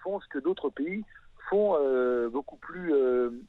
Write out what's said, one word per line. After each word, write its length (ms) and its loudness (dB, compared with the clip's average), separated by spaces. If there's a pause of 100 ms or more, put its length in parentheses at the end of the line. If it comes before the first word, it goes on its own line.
font 160 -4
ce 80 -20
que 120 -6
d'autres 300 -2
pays 340 -6 (460)
font, 300 4
euh, 500 2
beaucoup 280 -8
plus, 360 -4
euh, 360 4 (200)